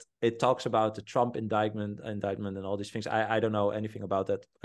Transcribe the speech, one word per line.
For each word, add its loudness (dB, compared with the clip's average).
it 2
talks 4
about 2
the -8
Trump 0
indictment, 0
indictment -4
and -8
all -2
these -6
things. -6
I, 0
I 4
don't 2
know 4
anything -4
about 0
that, -2